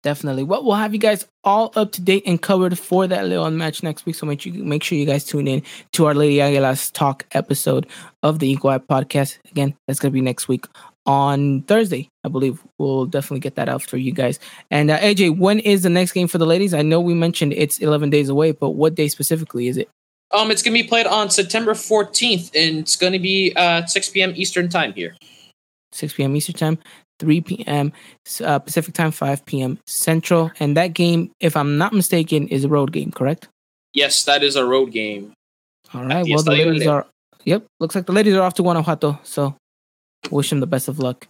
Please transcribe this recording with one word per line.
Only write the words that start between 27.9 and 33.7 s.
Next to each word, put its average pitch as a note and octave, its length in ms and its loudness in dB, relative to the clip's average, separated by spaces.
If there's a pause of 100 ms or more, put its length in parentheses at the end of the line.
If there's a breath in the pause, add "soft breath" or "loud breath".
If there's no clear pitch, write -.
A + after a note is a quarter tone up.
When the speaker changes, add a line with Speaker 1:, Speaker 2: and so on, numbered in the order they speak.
Speaker 1:
uh, C#3+ 160 2
Pacific - 340 -4
time, D#3+ 160 0
five C#3+ 380 -4
P C3+ 160 -4
M C3 240 -6
Central. E3 720 0
And D3 180 2
that E3+ 160 0
game, E3+ 460 2
if D#3+ 180 0
I'm D3 220 0
not F#3+ 120 0
mistaken, E3 580 2
is C3+ 160 0
a C#3 40 0
road C#3+ 220 2
game, D#3 200 -6
correct? C#3 360 -4 (460)